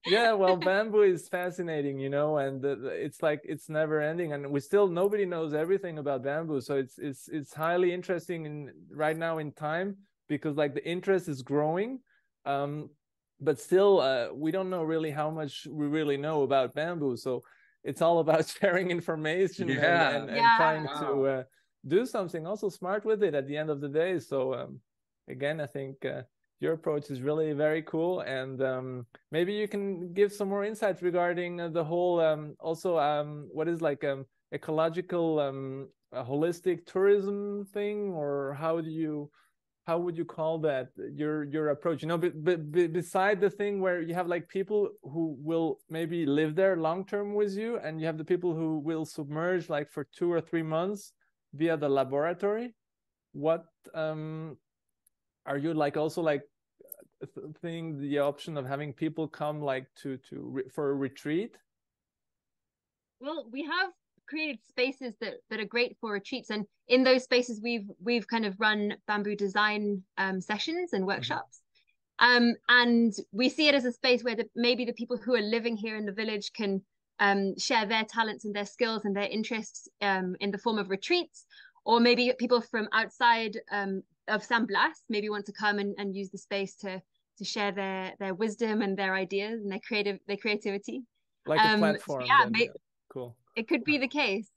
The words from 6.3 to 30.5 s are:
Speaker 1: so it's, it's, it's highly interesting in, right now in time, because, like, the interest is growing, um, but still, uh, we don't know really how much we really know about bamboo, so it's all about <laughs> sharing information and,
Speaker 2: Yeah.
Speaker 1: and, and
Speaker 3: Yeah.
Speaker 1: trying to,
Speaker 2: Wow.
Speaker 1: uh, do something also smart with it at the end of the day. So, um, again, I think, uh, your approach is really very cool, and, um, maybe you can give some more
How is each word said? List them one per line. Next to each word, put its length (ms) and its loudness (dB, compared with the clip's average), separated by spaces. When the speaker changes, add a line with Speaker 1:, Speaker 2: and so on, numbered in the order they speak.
Speaker 1:
so 160 -2
it's, 200 -4
it's, 300 -10
it's 260 -10
highly 400 2
interesting 520 -4
in, 260 -10
right 280 -2
now 220 -4
in 120 -6
time, 460 -4
because, 260 -2
like, 180 2
the 140 -6
interest 400 0
is 140 -6
growing, 580 -2
um, 440 -4
but 180 2
still, 400 6
uh, 340 2
we 180 -2
don't 180 -2
know 140 -2
really 280 0
how 180 -2
much 400 -8
we 160 -2
really 300 2
know 280 0
about 300 2
bamboo, 440 -2
so 260 -4
it's 180 -4
all 180 6
about 280 4
<laughs> 140 -12
sharing 300 2
information 800 0
and, 120 0
Speaker 2:
Yeah. 340 6
Speaker 1:
and, 140 -4
and 80 -2
Speaker 3:
Yeah. 180 8
Speaker 1:
trying 320 4
to, 260 -2
Speaker 2:
Wow. 120 2
Speaker 1:
uh, 180 0
do 200 4
something 420 -4
also 220 -4
smart 340 -4
with 180 2
it 140 2
at 120 0
the 100 -4
end 120 -2
of 120 -2
the 80 -6
day. 300 0
So, 340 -2
um, 260 -10
again, 320 -4
I 60 -4
think, 400 -10
uh, 160 -6
your 120 0
approach 360 -4
is 120 -6
really 320 0
very 300 2
cool, 360 -2
and, 420 -6
um, 440 -4
maybe 220 0
you 120 -2
can 460 -6
give 220 2
some 160 -4
more 160 -2